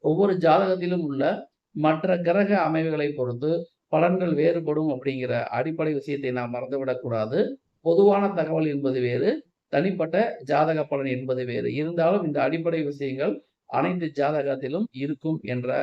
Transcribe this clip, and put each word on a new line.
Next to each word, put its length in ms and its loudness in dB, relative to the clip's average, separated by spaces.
ஒவ்வொரு 300 2
ஜாதகத்திலும் 720 2
உள்ள 180 -2
மற்ற 420 2
கிரக 340 2
அமைவுகளை 520 0
பொறுத்து 380 -2
பலன்கள் 460 2
வேறுபடும் 540 2
அப்படிங்கிற 440 -2
அடிப்படை 460 -2
விஷயத்தை 380 -4
நாம் 220 -4
மறந்துவிடக்கூடாது. 840 -2
பொதுவான 420 6
தகவல் 340 0
என்பது 340 -2
வேறு, 280 2
தனிப்பட்ட 440 0
ஜாதக 400 2
பலன் 220 -2
என்பது 400 -2
வேறு. 280 -4
இருந்தாலும் 520 0
இந்த 160 -2
அடிப்படை 420 0
விஷயங்கள் 520 -4
அனைத்து 500 -2
ஜாதகத்திலும் 760 -2
இருக்கும் 520 -4
என்ற 260 -4